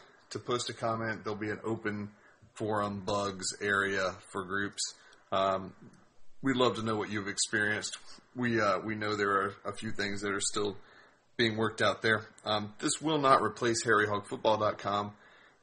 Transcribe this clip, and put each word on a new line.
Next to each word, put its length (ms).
to 80
post 300
a 40
comment. 500
There'll 160
be 120
an 120
open 460
forum 500
bugs 400
area 540
for 120
groups. 380
Um, 420
we'd 160
love 180
to 80
know 140
what 120
you've 200
experienced. 680
We, 240
uh, 200
we 160
know 200
there 160
are 220
a 80
few 180
things 300
that 120
are 80
still 340
being 180
worked 260
out 200
there. 260
Um, 340
this 220
will 180
not 240
replace 420
harryhogfootball 720
dot 200
com. 320